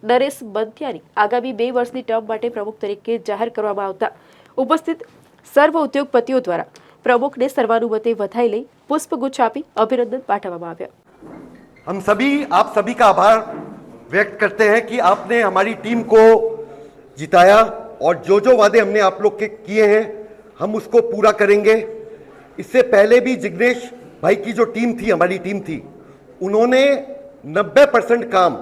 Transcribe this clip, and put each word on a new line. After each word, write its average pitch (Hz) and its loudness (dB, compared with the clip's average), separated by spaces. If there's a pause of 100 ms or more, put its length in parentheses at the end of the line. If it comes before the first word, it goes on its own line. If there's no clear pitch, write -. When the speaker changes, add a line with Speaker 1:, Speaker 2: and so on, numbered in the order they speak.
Speaker 1:
નરેશ 269 0 (180)
બંતિયાની 220 -8 (140)
આગામી 233 -2 (100)
બે 240 -2 (120)
વર્ષની 247 -6
ટર્મ 220 -4
માટે 226 -6
પ્રમુખ 214 -10
તરીકે 202 -6 (140)
જાહેર 208 -6
કરવામાં 202 -4
આવતા 190 -6 (460)
ઉપસ્થિત 320 -2 (440)
સર્વ 311 2
ઉદ્યોગપતિઓ 262 -2
દ્વારા 175 -6 (380)
પ્રમુખને 254 0
સર્વાનુમતે 226 -2
વધાઈ 220 -2
લઈ 233 -6 (260)
પુષ્પગુચ્છ 269 -4
આપી 277 -8 (200)
અભિનંદન 240 -4
પાઠવવામાં 175 -8
આવ્યા. - -16 (920)
Speaker 2:
हम 190 -8
सभी, 214 0 (220)
आप 214 2
सभी 208 -4
का 233 4
आभार 208 4 (720)
व्यक्त 202 -2
करते 208 2
हैं 220 4
कि 226 -4
आपने 208 0
हमारी 196 0
टीम 226 -4
को 220 8 (960)
जिताया. 185 6 (420)
और 165 0
जो 196 0
जो 247 4
वादे 214 4
हमने 202 0
आप 190 0
लोग 208 0
के 214 -4
किए 208 -2
हैं, 214 0 (300)
हम 208 -6
उसको 233 2
पूरा 214 0
करेंगे। 208 2 (640)
इससे - 0
पहले 220 4
भी 247 -2
जिग्नेश 226 -4 (300)
भाई 185 2
की 202 -10
जो 226 2
टीम 233 -4
थी, 220 -6
हमारी 180 0
टीम 190 -6
थी, - -12 (540)
उन्होंने 254 2 (400)
नब्बे 196 2
परसेंट 233 -2
काम 180 2